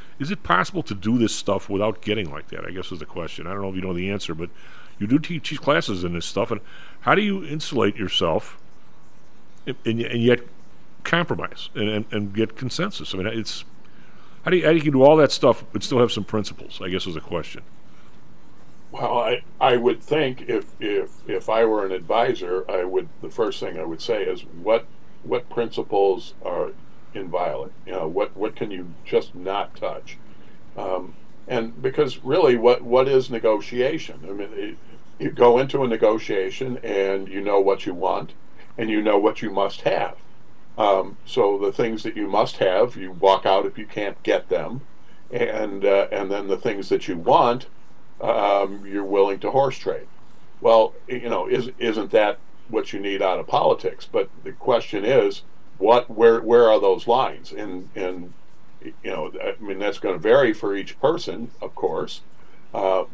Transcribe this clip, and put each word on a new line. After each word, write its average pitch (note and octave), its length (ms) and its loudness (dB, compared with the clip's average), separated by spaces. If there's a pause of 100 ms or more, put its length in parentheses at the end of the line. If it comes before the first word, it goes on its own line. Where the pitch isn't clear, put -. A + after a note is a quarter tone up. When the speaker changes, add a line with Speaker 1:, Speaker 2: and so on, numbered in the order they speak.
(200)
Speaker 1:
is C#3 100 -4
it G3+ 140 -6
possible F3 400 0
to - 100 -6
do G#2 240 0
this A2+ 160 4
stuff - 340 -2
without G#2 340 0
getting G#2 280 0
like D2+ 200 -8
that, E2+ 140 -8
I E2+ 60 -8
guess, F2+ 220 -8
is F2 80 -8
the D2+ 80 -10
question. E2 400 -8
I F2+ 60 -6
don't G2+ 100 -6
know G2 60 -4
if F#2+ 60 -6
you F#2 60 -4
know F#2+ 120 -4
the F2+ 180 -2
answer, G2 240 -4
but E2 160 -6 (460)
you G2+ 100 -4
do B2+ 100 6
teach D#3+ 440 -6
classes A#2+ 420 2
in F2 80 -2
this E2+ 140 -4
stuff. A#2 260 -2
And G#2+ 80 -2 (400)
how C3+ 160 4
do G3 60 4
you G3 240 -2
insulate B2 500 0
yourself F#2 640 0 (1080)
and, B2+ 200 -4
and, A#2 160 0
and A#2 200 -2
yet A#2+ 200 8 (640)
compromise - 680 0
and, G#2+ 140 0
and, G#2+ 240 0
and G#2 220 -2
get G#2+ 240 0
consensus? - 580 -4
I - 20 -6
mean, F#2 100 -2
it's, A2 360 -6 (800)
how D#3+ 80 0
do F#3 60 6
you, D#3+ 80 2
how D#3 80 8
do E3+ 40 6
you D3+ 140 2
do C3 100 6
all D3 140 12
that D3 160 8
stuff - 400 4
but G#2 120 -4
still C3 160 2
have A#2+ 120 6
some G#2 140 -2
principles, - 580 -6
I F#2+ 60 -6
guess, F#2 180 -4
is F2+ 60 -6
the D#2+ 80 -6
question. - 400 -6 (1300)
Speaker 2:
Well, A#2+ 280 0
I, B2 240 2 (180)
I B2 160 8
would A#2 260 2
think C3 460 0
if, A2 160 0 (160)
if, G#2 300 -2 (180)
if F#2+ 180 -4
I A2+ 160 4
were G#2+ 220 4
an F#2+ 80 -2
advisor, F#2 760 0
I F#2+ 140 0
would, F#2 240 0 (140)
the E2 80 -6
first A2 320 -2
thing F2+ 180 -6
I E2 60 -4
would E2 160 -6
say G#2+ 220 0
is, F2+ 180 -4
"What, F#2+ 440 0 (380)
what A#2 260 -4
principles G2+ 840 0 (100)
are F2 280 -2 (420)
inviolate? E2+ 580 -4 (140)
You F#2 80 -6
know, F2 140 -2
what, F#2 280 -2
what G#2+ 220 -2
can A2 120 -4
you F2+ 240 -8 (120)
just A#2 280 0
not F2+ 440 -4
touch?" - 400 -6 (580)
Um, F#2 380 -4 (340)
and A#2 340 -2
because C3 360 0
really, C3+ 400 4
what, A#2+ 240 6
what B2+ 260 4
is C3 220 4
negotiation? A#2 1000 0
I F#2+ 60 -8
mean, G2+ 200 -8
it, G#2 240 -8 (420)
you D3+ 120 -2
go A#2+ 280 8
into C3+ 240 0
a B2+ 40 2
negotiation A2 920 0
and G2 500 0
you F#2+ 140 -6
know G2+ 180 4
what F#2+ 260 4
you F#2+ 80 -2
want F#2 380 -2 (460)
and A2+ 120 -2
you G#2+ 120 2
know G#2 160 4
what G#2+ 240 4
you A2 80 -4
must G2 320 -2
have. - 340 0 (640)
Um, G2 480 2
so G2+ 320 2
the G2 160 0
things A2+ 300 0
that A2 120 -6
you G#2 140 -2
must G#2+ 280 2
have, F#2+ 380 4
you F#2+ 160 -8
walk F#2+ 340 4
out G2 200 4
if G2 120 -6
you A2 80 -6
can't G2+ 380 -6
get G2+ 240 0
them, F2+ 320 -2 (500)
and, G#2+ 540 -2
uh, G2 260 6
and G2+ 220 -2
then G2+ 160 -2
the G2 80 0
things G2 320 -2
that G2 220 0
you F2+ 80 -2
want, B2 480 4 (560)
um, G2+ 640 2
you're G2+ 180 -4
willing G2 360 4
to G#2 120 -2
horse C#3 260 2
trade. - 300 -4 (540)
Well, A2+ 320 8 (160)
you B2 180 -4
know, F#2+ 200 0
is, B2+ 320 0
isn't A2 320 -2
that G#2 260 6 (320)
what G#2+ 240 -2
you G2+ 80 -4
need G2 200 -2
out F#2 180 2
of E2 80 -6
politics? - 640 2
But - 200 0 (160)
the B2+ 80 -8
question A2 500 0
is, G#2+ 380 4 (380)
what, A2+ 300 6
where, A#2 300 6
where A#2 300 8
are G#2+ 100 8
those F#2+ 280 4
lines? A#2 440 2
And, F#2+ 420 -8
and, F#2 380 -6 (500)
you D#2+ 120 -10 (100)
know, F2 300 -6 (100)
I G2+ 180 -6
mean, G2 180 -6
that's G#2 200 -2
gonna F#2+ 180 0
vary A2+ 360 6
for G2+ 240 -2
each F#2+ 240 -6
person, G2 500 -2 (100)
of - 140 -8
course. - 460 -4 (520)
Uh, F#2+ 400 2